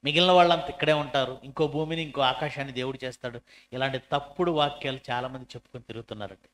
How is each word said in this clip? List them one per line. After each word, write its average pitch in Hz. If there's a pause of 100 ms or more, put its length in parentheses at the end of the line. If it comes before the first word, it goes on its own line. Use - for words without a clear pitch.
మిగిలిన 165
వాళ్ళంతా 170
ఇక్కడే 151
ఉంటారు, 131 (140)
ఇంకో 139 (120)
భూమిని, 156
ఇంకో 139 (100)
ఆకాశాన్ని 139
దేవుడు 131
చేస్తాడు. 123 (360)
ఇలాంటి 131 (120)
తప్పుడు 170
వాక్యాలు 143 (100)
చాలామంది 127
చెప్పుకొని 120
తిరుగుతున్నారండి. 107